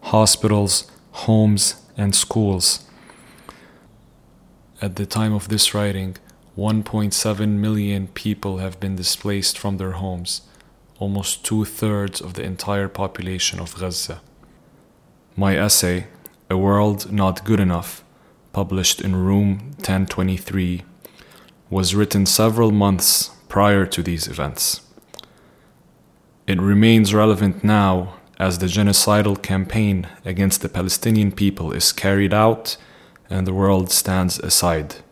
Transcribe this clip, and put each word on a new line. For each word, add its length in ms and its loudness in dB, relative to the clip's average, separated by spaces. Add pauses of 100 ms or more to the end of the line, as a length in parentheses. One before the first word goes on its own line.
(140)
hospitals, 760 2 (360)
homes, 500 4 (200)
and 160 -2
schools. 760 0 (1900)
At 140 -6
the 100 -6
time 260 -2
of 140 -4
this 280 0
writing, 420 -4 (400)
one 260 0
point 320 -2
seven 460 0
million 480 -2
people 500 -6
have 220 -8
been 160 -4
displaced 600 -4
from 200 -6
their 160 -6
homes, 480 -8 (580)
almost 460 -6
two-thirds 760 -2
of 140 -14
the 80 -8
entire 460 -4
population 720 -6
of 180 -12
Gaza. 420 -8 (1160)
My 200 2
essay, 520 0 (420)
A 60 0
World 560 2
Not 320 0
Good 160 2
Enough, 420 -2 (500)
published 480 -2
in 140 -2
Room 560 2 (120)
ten 220 0
twenty-three, 760 -2 (880)
was 240 0
written 320 2
several 460 4
months 580 2 (180)
prior 380 4
to 160 -4
these 240 -4
events. 540 -6 (1700)
It 120 0
remains 540 6
relevant 480 4
now 520 2 (220)
as 220 0
the 80 -2
genocidal 720 2
campaign 680 -2 (160)
against 360 0
the 80 -6
Palestinian 600 0
people 400 -2
is 220 0
carried 420 0
out 420 2 (540)
and 160 -2
the 80 -2
world 380 2
stands 480 0
aside. 560 -2 (160)